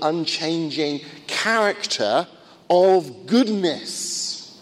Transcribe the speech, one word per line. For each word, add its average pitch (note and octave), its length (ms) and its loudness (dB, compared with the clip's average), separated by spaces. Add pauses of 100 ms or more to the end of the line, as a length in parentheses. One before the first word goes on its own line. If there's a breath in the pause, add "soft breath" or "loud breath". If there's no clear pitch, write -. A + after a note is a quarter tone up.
unchanging D#3 1000 -2 (260 loud breath)
character F3+ 1000 0 (420 loud breath)
of F3+ 580 4
goodness. - 1400 -2